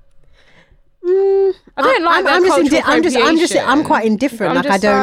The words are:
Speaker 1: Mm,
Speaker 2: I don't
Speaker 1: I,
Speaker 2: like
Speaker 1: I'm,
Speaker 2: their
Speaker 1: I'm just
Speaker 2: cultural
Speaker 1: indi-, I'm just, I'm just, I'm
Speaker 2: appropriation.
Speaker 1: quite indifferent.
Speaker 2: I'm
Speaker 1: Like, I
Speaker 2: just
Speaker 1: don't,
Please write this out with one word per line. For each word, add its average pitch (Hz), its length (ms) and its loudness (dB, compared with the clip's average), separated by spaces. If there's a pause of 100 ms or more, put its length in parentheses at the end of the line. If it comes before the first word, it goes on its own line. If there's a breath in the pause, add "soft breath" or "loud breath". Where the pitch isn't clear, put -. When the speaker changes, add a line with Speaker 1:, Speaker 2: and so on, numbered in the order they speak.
(1040 soft breath)
Speaker 1:
Mm, 392 500 0 (240)
Speaker 2:
I - 60 -4
don't 508 180 0
Speaker 1:
I, 320 40 -2
Speaker 2:
like 339 120 0
Speaker 1:
I'm, 359 80 -2
Speaker 2:
their 277 80 0
Speaker 1:
I'm 359 100 2
just 349 120 2
Speaker 2:
cultural 294 100 2
Speaker 1:
indi-, 294 260 0
I'm 320 120 0
just, 262 140 0
I'm 294 200 2
just, 311 180 0
I'm - 60 0
Speaker 2:
appropriation. 262 240 0
Speaker 1:
quite 226 200 0
indifferent. 220 460 -2
Speaker 2:
I'm - 40 -2
Speaker 1:
Like, 262 100 -2
I 285 40 -2
Speaker 2:
just 196 120 0
Speaker 1:
don't, 208 220 0